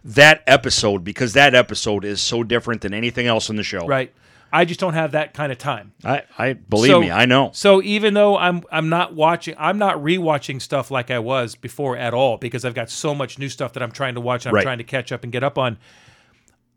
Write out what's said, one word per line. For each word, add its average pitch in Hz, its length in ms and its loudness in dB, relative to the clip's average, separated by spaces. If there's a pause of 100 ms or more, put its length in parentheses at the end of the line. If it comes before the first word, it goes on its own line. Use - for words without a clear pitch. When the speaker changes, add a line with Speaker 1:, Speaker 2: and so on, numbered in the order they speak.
Speaker 1:
That 147 420 6
episode, 110 580 4
because 104 300 -6
that 139 200 6
episode 107 500 2
is 101 180 -6
so 117 200 -2
different 117 400 -2
than 98 120 -6
anything 120 320 -4
else 113 240 0
in 107 60 -4
the 104 60 -4
show. 90 240 -6
Speaker 2:
Right. 131 260 -2 (400)
I 165 120 4
just 170 140 -4
don't 175 160 -2
have 160 180 -2
that 151 220 -4
kind 147 160 -6
of 123 80 -8
time. 107 340 -8 (120)
Speaker 1:
I, 135 180 -2 (160)
I 127 140 0
believe 110 400 2
Speaker 2:
So, 175 80 6
Speaker 1:
me, 90 100 -2
I 101 160 2
know. 127 280 2
Speaker 2:
so 190 280 4
even 208 320 0
though 208 240 4
I'm, 175 320 0
I'm 160 180 -2
not 170 260 0
watching, 160 440 0
I'm 175 200 -2
not 190 180 0
rewatching 151 680 -2
stuff - 300 -4
like 127 180 -4
I 123 80 -2
was 120 380 -4
before 127 400 -8
at 120 180 -4
all 123 220 2
because 120 280 -8
I've 120 100 -4
got 117 140 -8
so 151 280 -6
much 135 220 -8
new 135 100 -10
stuff 127 240 -8
that 127 100 -8
I'm 117 80 -8
trying 127 240 -6
to 120 60 -8
watch 120 260 -4
and 123 40 -4
I'm 113 60 0
Speaker 1:
Right. 101 60 2
Speaker 2:
trying 123 160 -4
to 120 60 -12
catch 127 280 -8
up 123 120 -10
and 117 80 -10
get 123 100 -4
up 143 160 -4
on. 117 180 -2 (1000)